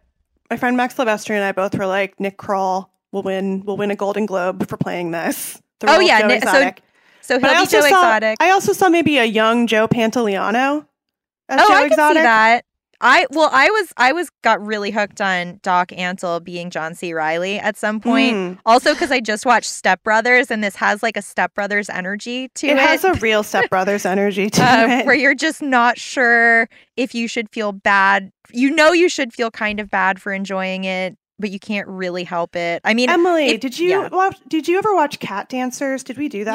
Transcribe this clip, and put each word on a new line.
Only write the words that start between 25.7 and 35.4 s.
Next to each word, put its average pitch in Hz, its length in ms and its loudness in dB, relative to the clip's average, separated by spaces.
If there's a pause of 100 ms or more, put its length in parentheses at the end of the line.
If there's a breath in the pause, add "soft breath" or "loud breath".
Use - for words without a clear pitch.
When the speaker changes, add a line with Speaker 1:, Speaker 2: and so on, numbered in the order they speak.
Speaker 2:
sure 233 680 2 (300 soft breath)
if 247 180 -4
you 233 140 -4
should 220 220 -8
feel 214 220 -6
bad. 196 580 2 (220)
You 262 220 2
know 311 180 6
you 349 180 4
should 262 240 -6
feel 226 160 -4
kind 214 300 -6
of 202 100 -10
bad 190 320 0
for 202 100 -8
enjoying 190 520 -6
it, 185 340 -6 (180)
but 208 140 -8
you 196 80 -10
can't 202 300 -8
really 185 340 -6
help 175 320 -6
it. 170 300 -4
I 208 100 2
mean, 247 160 0
Speaker 1:
Emily, 339 380 2
Speaker 2:
if, - 120 0
Speaker 1:
did 254 160 -8
you 339 140 0
Speaker 2:
yeah. 381 180 0
Speaker 1:
watch, 381 280 0 (120)
did 311 200 -4
you 349 100 2
ever 415 160 0
watch 294 240 0
Cat - 300 -10